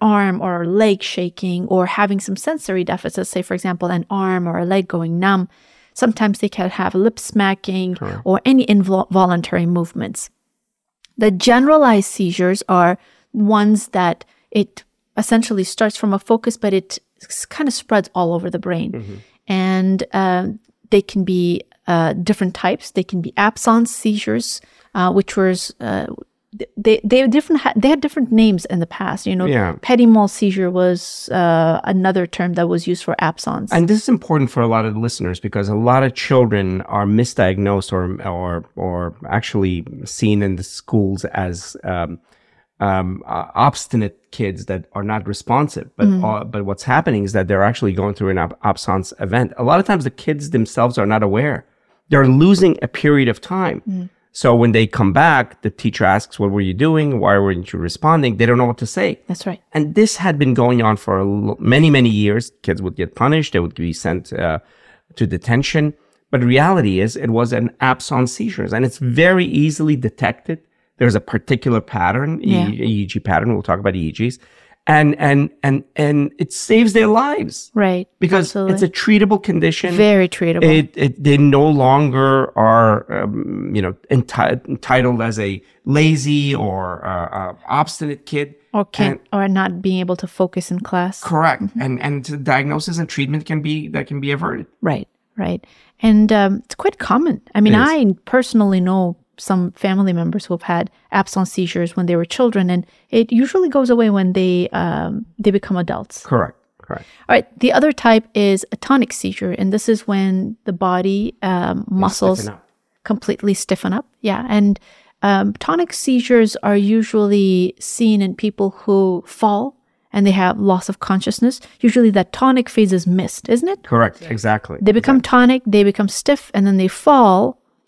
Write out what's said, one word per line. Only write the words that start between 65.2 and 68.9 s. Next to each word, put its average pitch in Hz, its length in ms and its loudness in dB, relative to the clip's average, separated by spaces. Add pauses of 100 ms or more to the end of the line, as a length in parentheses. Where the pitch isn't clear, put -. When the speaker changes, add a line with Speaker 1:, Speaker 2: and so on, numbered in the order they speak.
Speaker 2:
detention. 139 640 -2 (380)
But 131 120 0
reality 123 560 4
is 113 160 -2
it 120 140 -4
was 120 240 0
an 117 160 0 (100)
absence 127 540 -2
seizures, 107 400 -6
and 120 120 0
it's 123 120 -4